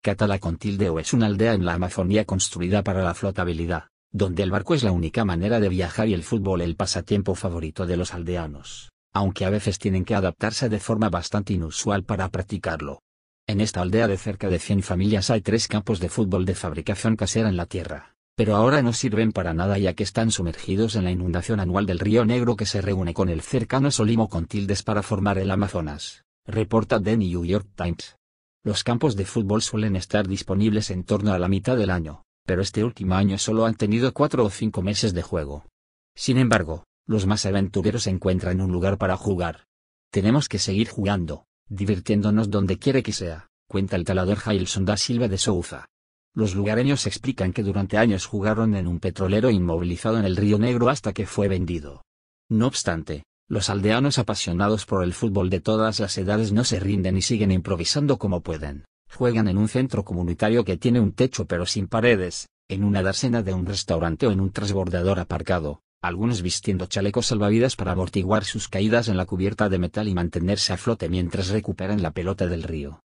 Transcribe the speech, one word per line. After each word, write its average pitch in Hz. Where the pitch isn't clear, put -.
Catalacontildeo 98
es -
una 117
aldea 107
en 92
la 85
Amazonía 92
construida 92
para 95
la 85
flotabilidad, 87
donde 95
el 92
barco 98
es 143
la 107
única 87
manera 98
de 101
viajar 92
y 101
el 85
fútbol 95
el 85
pasatiempo 95
favorito 85
de 87
los 87
aldeanos, 82
aunque 98
a 92
veces 104
tienen 92
que 110
adaptarse 101
de 107
forma 107
bastante 98
inusual 90
para 92
practicarlo. 82
En 104
esta 107
aldea 107
de 98
cerca 101
de 90
cien 98
familias 95
hay 113
tres 110
campos 107
de 87
fútbol 95
de 92
fabricación 92
casera 110
en 95
la 85
tierra, -
pero 107
ahora 131
no 120
sirven 113
para 85
nada 95
ya 92
que -
están 113
sumergidos 98
en 98
la 90
inundación 90
anual 95
del 90
Río 107
Negro 120
que 104
se 98
reúne 92
con 92
el 80
cercano 135
Solimo 113
Contildes 98
para 104
formar 98
el 95
Amazonas, 98
reporta 110
The 104
New 87
York 101
Times. 85
Los 104
campos 120
de 98
fútbol 107
suelen 107
estar 95
disponibles 101
en 90
torno 104
a 92
la 87
mitad 98
del 101
año, 80
pero 92
este 107
último 95
año 98
solo 110
han 113
tenido 117
cuatro 143
o 101
cinco 107
meses 104
de 87
juego. 73
Sin 127
embargo, 98
los 107
más 104
aventureros 98
encuentran 92
un 95
lugar 92
para 95
jugar. 87
"Tenemos 113
que 101
seguir 101
jugando, 95
divirtiéndonos 104
donde 98
quiera 131
que 107
sea", 85
cuenta 98
el 87
talador 92
Jailson 98
da 101
Silva 120
de 98
Souza. 85
Los 104
lugareños 110
explican 95
que 110
durante 98
años 107
jugaron 107
en 90
un 87
petrolero 95
inmovilizado 87
en 104
el 92
Río 101
Negro 120
hasta 120
que 104
fue 101
vendido. 85
No 113
obstante, 82
los 107
aldeanos 113
apasionados 101
por 95
el 87
fútbol 95
de 92
todas 110
las 101
edades 104
no 110
se 110
rinden 92
y 92
siguen 104
improvisando 98
como 90
pueden. 73
Juegan 113
en 95
un 107
centro 127
comunitario 95
que 90
tiene 120
un 104
techo 127
pero 87
sin 95
paredes, 110
en 98
una 101
dársena 117
de 95
un 90
restaurante 85
o 107
en 95
un 95
transbordador 95
aparcado, 80
algunos 95
vistiendo 92
chalecos 101
salvavidas 113
para 92
amortiguar 92
sus -
caídas 110
en 98
la 92
cubierta 98
de 95
metal 107
y 98
mantenerse 90
a 90
flote 110
mientras 90
recuperan 101
la 78
pelota 92
del 85
río. 78